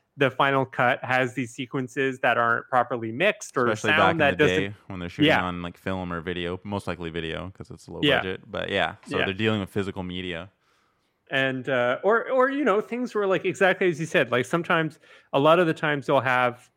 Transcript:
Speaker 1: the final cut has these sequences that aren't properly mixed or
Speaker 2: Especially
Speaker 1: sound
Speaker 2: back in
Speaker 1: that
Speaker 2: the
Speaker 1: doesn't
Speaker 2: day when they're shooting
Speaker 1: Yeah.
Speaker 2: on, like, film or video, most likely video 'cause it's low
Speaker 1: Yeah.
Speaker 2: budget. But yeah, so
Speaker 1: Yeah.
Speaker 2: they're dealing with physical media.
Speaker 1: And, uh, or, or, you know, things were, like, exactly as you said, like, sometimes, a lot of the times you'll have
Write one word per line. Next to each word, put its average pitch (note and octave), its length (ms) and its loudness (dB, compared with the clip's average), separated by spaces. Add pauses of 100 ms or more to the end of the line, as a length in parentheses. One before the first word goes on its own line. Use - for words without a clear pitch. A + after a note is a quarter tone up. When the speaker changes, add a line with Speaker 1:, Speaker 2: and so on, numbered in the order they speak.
(160)
Speaker 1:
the C3+ 140 4
final C#3 340 2
cut B2+ 380 0
has B2+ 300 0
these A#2+ 200 -6
sequences C3 680 -4
that A#2+ 180 2
aren't A#2 320 0
properly A#2 420 0
mixed F3 460 -2
or B2 100 2
Speaker 2:
Especially A2 300 0
Speaker 1:
sound - 20 4
Speaker 2:
back F#2 120 6
in E3 80 -2
Speaker 1:
that C#3+ 180 4
Speaker 2:
the - 80 -
Speaker 1:
doesn't F#2+ 260 2
Speaker 2:
day G#2 40 -16 (120)
when F#2+ 140 -10
they're F2 80 -6
shooting D3 180 2
Speaker 1:
Yeah. B2 160 2
Speaker 2:
on, F2 180 -4
like, F2 160 -8
film F#2 360 -6
or E2+ 80 -6
video, F2 420 -4
most G2+ 240 -6
likely E2+ 220 -6
video D#2+ 440 -8
'cause - 160 -18
it's - 200 -20
low E2+ 120 -12
Speaker 1:
Yeah. C3+ 180 2
Speaker 2:
budget. F#2+ 300 -6
But F2 200 -6
yeah, F2+ 260 -2 (100)
so - 140 -4
Speaker 1:
Yeah. B2+ 60 0
Speaker 2:
they're F#2+ 80 0
dealing A2 260 0
with F#2 100 -6
physical G2 340 -6
media. F2+ 460 -8 (840)
Speaker 1:
And, C3 360 -2
uh, B2+ 360 0
or, A3 260 2
or, B3+ 200 4
you C#4 140 -2
know, G#3+ 180 2
things A#3 340 -6
were, G3+ 120 0
like, F#3+ 180 0
exactly F#3 440 2
as D3+ 100 -2
you D#3+ 60 -4
said, C#3 260 0
like, B2 140 2
sometimes, E3 540 0 (340)
a C#3 60 2
lot D#3+ 200 6
of F3+ 80 4
the D#3+ 60 2
times D3 340 -2
you'll C#3 140 4
have B2 560 0